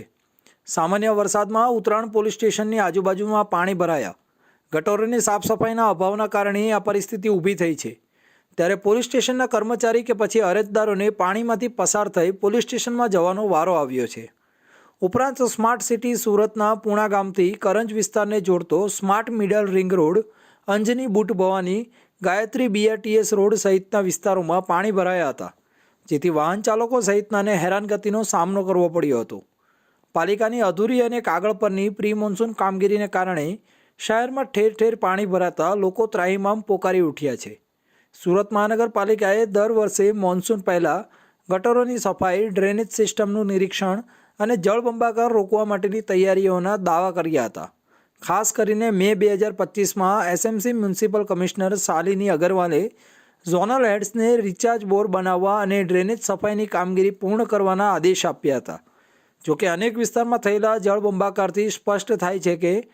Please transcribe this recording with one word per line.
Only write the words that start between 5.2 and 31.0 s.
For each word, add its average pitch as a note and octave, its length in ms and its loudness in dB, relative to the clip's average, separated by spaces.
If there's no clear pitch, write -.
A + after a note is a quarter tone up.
સાફ G#3 240 0
સફાઈના A3+ 440 0
અભાવના G3 400 -2
કારણે G3+ 400 0
આ G#3 160 0
પરિસ્થિતિ G3+ 440 -2
ઊભી F#3+ 280 0
થઈ E3 180 0
છે. A#2 160 -10
ત્યારે F3+ 220 2
પોલીસ A3 280 2
સ્ટેશનના B3+ 400 0
કર્મચારી A#3 560 0
કે A#3 120 -2
પછી G#3+ 300 0
અરજદારોને G3+ 600 0
પાણીમાંથી A3+ 580 -2
પસાર G3 340 0
થઈ F3+ 280 2
પોલીસ G#3 280 2
સ્ટેશનમાં A#3+ 460 -2
જવાનો F#3 360 2
વારો F3 280 2
આવ્યો B2+ 320 -2
છે. A2+ 180 -12
ઉપરાંત B3 460 0
સ્માર્ટ A3+ 360 0
સિટી A#3+ 340 -2
સુરતના G#3+ 600 2
પૂણા G#3 300 0
ગામથી G3 500 0
કરંજ G#3 360 0
વિસ્તારને G#3 480 0
જોડતો E3+ 380 0
સ્માર્ટ G3+ 440 -2
મિડલ G#3 360 0
રિંગ F#3 240 0
રોડ, F3 240 2
અંજની A3 420 0
બુટ G#3 240 0
ભવાની, F#3 540 -2
ગાયત્રી G#3+ 480 0
બીઆરટીએસ G#3+ 640 0
રોડ G#3 240 4
સહિતના F#3+ 460 0
વિસ્તારોમાં F#3 640 0
પાણી F#3 260 0
ભરાયા F3+ 380 0
હતા, F2+ 180 -10
જેથી D#3+ 240 0
વાહન E3+ 340 0
ચાલકો A#3 340 0
સહિતનાને G#3 560 0
હેરાનગતિનો G3+ 680 -2
સામનો F#3+ 400 0
કરવો F3+ 240 2
પડ્યો D3+ 340 0
હતો. G2+ 160 -12
પાલિકાની G#3+ 480 0
અધૂરી G#3+ 380 0